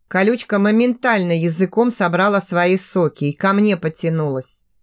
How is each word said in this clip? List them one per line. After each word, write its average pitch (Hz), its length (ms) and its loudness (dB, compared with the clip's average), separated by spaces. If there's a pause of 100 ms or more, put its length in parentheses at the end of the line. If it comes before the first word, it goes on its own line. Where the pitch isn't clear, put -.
Колючка 208 520 0
моментально 214 800 2
языком 180 540 0
собрала 190 500 0
свои 180 360 0
соки 170 480 -2
и 147 80 -2
ко 196 200 0
мне 208 220 2
потянулась. 160 920 -6 (180)